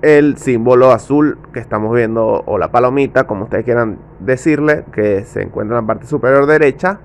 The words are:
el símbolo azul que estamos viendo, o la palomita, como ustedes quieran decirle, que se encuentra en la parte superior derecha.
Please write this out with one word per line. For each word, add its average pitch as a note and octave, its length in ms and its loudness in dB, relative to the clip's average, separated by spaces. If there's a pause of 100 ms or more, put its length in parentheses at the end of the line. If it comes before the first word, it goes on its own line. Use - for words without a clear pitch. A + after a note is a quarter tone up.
el D3 340 4
símbolo B2+ 540 2
azul C#3+ 480 0 (140)
que - 80 -12
estamos A2 340 -6
viendo, A2+ 500 0
o G#2 140 -4
la D#2+ 140 -4
palomita, B2+ 560 0
como G#2 160 -6
ustedes A2 200 -4
quieran A#2 360 -2 (180)
decirle, D3 720 -2
que G#2 340 -2
se - 160 -8
encuentra G#2+ 360 -6
en A2+ 60 -4
la - 20 -8
parte A2 220 -6
superior C#3 380 0
derecha. D#3 580 0